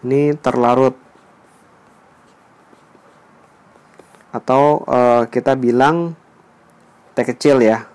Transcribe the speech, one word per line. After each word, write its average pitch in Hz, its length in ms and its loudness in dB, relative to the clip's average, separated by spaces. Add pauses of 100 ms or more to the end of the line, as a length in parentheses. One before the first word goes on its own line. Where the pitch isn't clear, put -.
Ini 143 320 -2
terlarut. 123 640 0 (3250)
Atau, 139 480 0
eh, 123 480 2
kita 127 240 -2
bilang 143 720 -2 (920)
T 120 80 -2
kecil 127 400 0
ya. 113 300 0